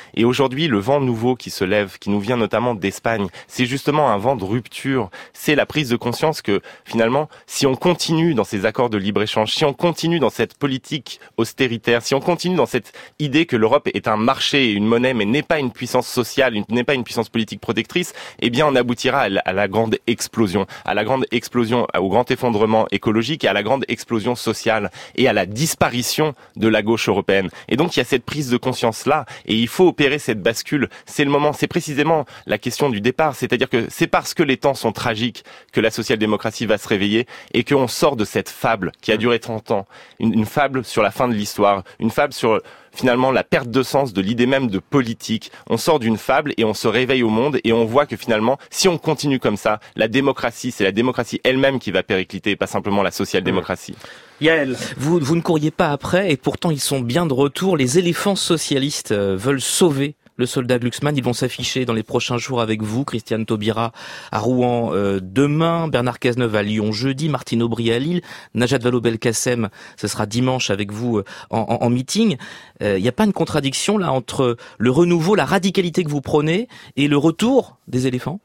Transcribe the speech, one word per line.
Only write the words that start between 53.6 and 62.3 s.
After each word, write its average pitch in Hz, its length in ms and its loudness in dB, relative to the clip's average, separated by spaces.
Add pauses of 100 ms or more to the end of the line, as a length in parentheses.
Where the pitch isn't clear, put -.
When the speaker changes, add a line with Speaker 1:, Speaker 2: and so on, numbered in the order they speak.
Speaker 2:
Yael. 147 360 2 (200)
Speaker 3:
Vous, 156 200 2
vous 151 180 2
ne 170 60 2
couriez 156 300 0
pas 175 180 0
après 180 420 0
et 135 60 2
pourtant - 320 -2
ils 147 100 -2
sont 139 200 -2
bien 127 260 0
de 147 80 -2
retour. 143 440 0
Les 131 200 2
éléphants 185 380 0
socialistes, 147 760 -2
euh, 101 240 2
veulent 127 260 0
sauver 147 540 0 (200)
le 123 120 0
soldat 123 320 0
Glucksmann. 139 360 -2
Ils 127 80 0
vont 123 100 0
s'afficher 127 520 -4
dans 120 80 -2
les 110 80 0
prochains 120 380 -2